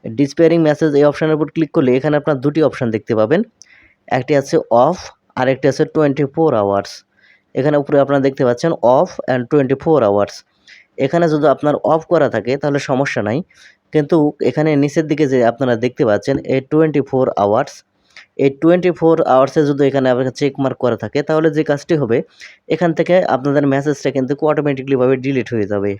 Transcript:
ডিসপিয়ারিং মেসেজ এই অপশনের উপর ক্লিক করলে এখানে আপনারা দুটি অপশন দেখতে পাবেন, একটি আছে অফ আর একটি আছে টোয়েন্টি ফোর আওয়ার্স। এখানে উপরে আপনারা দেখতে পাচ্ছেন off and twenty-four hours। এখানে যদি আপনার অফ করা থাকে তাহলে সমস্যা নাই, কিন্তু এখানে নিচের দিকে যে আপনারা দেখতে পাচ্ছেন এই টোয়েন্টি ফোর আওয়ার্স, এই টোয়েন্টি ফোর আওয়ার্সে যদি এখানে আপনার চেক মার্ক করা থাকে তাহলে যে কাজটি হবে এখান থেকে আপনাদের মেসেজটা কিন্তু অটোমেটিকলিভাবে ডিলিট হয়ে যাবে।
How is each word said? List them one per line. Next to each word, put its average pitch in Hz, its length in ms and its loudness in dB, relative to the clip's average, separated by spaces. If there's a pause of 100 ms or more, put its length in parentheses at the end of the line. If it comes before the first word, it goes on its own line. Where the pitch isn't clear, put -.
ডিসপিয়ারিং 143 540 2 (100)
মেসেজ 151 300 0
এই 147 120 4
অপশনের 156 280 -2
উপর 151 160 -2
ক্লিক 160 220 -2
করলে 127 220 2
এখানে 151 220 -2
আপনারা 147 240 -2
দুটি 143 240 -2
অপশন 120 260 -4
দেখতে 110 260 -6
পাবেন, 135 200 2 (680)
একটি 131 320 -2
আছে 139 160 -4 (300)
অফ 180 100 0 (420)
আর 123 140 0
একটি 127 200 -2
আছে 160 100 -2 (120)
টোয়েন্টি 147 300 0 (100)
ফোর 160 160 2 (120)
আওয়ার্স। 98 300 -2 (640)
এখানে 143 280 0
উপরে 151 220 -2
আপনারা 139 220 0
দেখতে 135 220 -2
পাচ্ছেন 139 240 -2 (240)
off 180 140 0 (220)
and 127 180 -2
twenty-four 139 580 2
hours। 101 260 0 (720)
এখানে 170 280 0
যদি 151 220 0
আপনার 147 200 -2 (180)
অফ 160 100 0 (100)
করা 147 220 2
থাকে 117 260 -2
তাহলে 143 180 -2 (120)
সমস্যা 131 380 -2
নাই, 120 100 -2 (540)
কিন্তু 156 240 0 (320)
এখানে 156 220 0 (120)
নিচের 151 280 -2
দিকে 147 220 0
যে 131 60 2 (120)
আপনারা 123 240 -2 (100)
দেখতে 127 240 -4
পাচ্ছেন 104 280 0 (180)
এই 131 60 0 (100)
টোয়েন্টি 151 380 2
ফোর 131 180 0 (180)
আওয়ার্স, 110 300 0 (680)
এই 139 60 4 (120)
টোয়েন্টি 175 360 2
ফোর 165 180 4 (180)
আওয়ার্সে 139 340 2
যদি 143 200 0
এখানে 131 240 0
আপনার 127 160 0 (120)
চেক 139 120 0 (100)
মার্ক 127 220 -2
করা 113 180 0
থাকে 113 160 -4 (100)
তাহলে 160 280 2
যে 156 140 0
কাজটি 143 320 -2
হবে 120 160 0 (560)
এখান 170 240 0
থেকে 170 160 2 (200)
আপনাদের 139 380 0
মেসেজটা 139 440 -2
কিন্তু 131 160 -2 (180)
অটোমেটিকলিভাবে 135 640 0 (100)
ডিলিট 131 300 -2
হয়ে 104 180 -2
যাবে। 101 280 -4